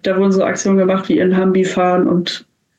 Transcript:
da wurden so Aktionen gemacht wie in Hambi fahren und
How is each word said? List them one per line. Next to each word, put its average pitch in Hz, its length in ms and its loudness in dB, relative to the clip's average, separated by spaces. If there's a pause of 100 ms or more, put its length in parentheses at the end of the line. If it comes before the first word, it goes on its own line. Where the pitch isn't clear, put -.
da 185 160 -2
wurden 196 140 2
so 190 120 2
Aktionen 196 340 0
gemacht 190 320 0
wie - 100 2
in 185 160 2
Hambi 185 300 2
fahren 180 420 0
und - 380 -4 (340)